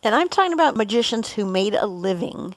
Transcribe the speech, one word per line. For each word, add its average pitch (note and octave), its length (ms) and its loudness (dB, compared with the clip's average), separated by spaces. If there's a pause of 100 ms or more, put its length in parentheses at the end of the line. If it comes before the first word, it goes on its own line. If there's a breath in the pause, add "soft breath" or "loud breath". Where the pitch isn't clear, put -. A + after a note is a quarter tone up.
And D#4 120 2
I'm E4+ 140 4
talking F#4 240 2
about D#4+ 240 4
magicians A3+ 560 0
who G#3 120 -4
made F#3+ 300 0
a - 120 0
living F3+ 720 -4